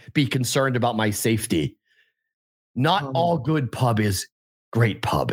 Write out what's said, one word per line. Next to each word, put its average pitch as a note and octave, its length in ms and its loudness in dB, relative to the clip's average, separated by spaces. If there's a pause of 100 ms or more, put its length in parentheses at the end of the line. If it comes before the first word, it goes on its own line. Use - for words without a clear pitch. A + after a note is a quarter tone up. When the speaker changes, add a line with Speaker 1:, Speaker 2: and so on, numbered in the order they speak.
(140)
Speaker 1:
be C3 140 2
concerned C3 480 0
about A#2+ 220 0
my A2 120 2
safety." G#2 680 -2 (960)
Not D#3 280 2
Speaker 2:
Um, C3+ 120 -8
Speaker 1:
all E3+ 220 2
good C#3+ 340 -2
pub A#2+ 300 2
is G2+ 260 -2 (460)
great A2+ 280 2
pub, - 320 -2